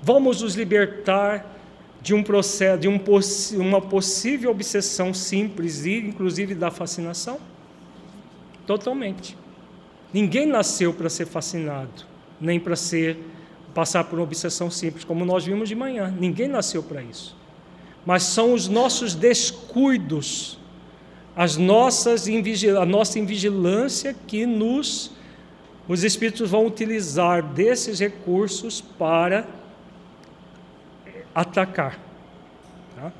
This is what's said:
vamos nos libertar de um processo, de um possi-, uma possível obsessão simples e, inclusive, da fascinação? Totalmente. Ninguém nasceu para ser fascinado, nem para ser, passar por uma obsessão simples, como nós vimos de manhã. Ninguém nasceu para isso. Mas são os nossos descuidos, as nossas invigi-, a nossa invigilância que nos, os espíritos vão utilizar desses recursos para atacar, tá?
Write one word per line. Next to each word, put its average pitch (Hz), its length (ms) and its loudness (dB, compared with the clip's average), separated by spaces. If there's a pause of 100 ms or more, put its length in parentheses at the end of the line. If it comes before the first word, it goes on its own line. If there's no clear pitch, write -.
vamos 247 400 4
nos 196 140 -4
libertar 202 880 0 (560)
de 185 100 0
um 208 120 4
processo, 196 560 2
de 170 80 2
um 202 100 2
possi-, 196 580 2
uma 190 240 4
possível 220 720 -2
obsessão 196 640 -2
simples 185 720 -2
e, 202 120 0
inclusive, 196 540 -2
da 170 160 -2
fascinação? 170 720 -8 (1300)
Totalmente. 208 680 -6 (760)
Ninguém 208 340 2
nasceu 202 480 2
para 165 140 -4
ser 160 180 -4
fascinado, 147 760 -8 (360)
nem 170 200 0
para 175 160 -2
ser, 160 420 -2 (560)
passar 165 300 2
por 165 140 -6
uma 170 60 0
obsessão 165 460 -4
simples, 165 340 -6
como 170 200 -2
nós 180 200 2
vimos 202 240 -2
de 214 60 -4
manhã. 226 420 -4
Ninguém 180 300 0
nasceu 220 360 -2
para 143 200 -10
isso. - 340 -16 (680)
Mas 180 180 4
são 233 280 4
os 196 160 2
nossos 233 460 2
descuidos, 196 1400 0 (800)
as 170 200 2
nossas 220 720 4
invigi-, 214 420 2
a 190 160 4
nossa 202 320 2
invigilância 202 960 0 (120)
que 214 200 -2
nos, 240 680 -2 (760)
os 175 160 0
espíritos 220 460 0
vão 214 160 4
utilizar 180 760 0
desses 190 580 0
recursos 202 800 -2
para 175 640 0 (1900)
atacar, 175 640 -2 (960)
tá? 143 240 -12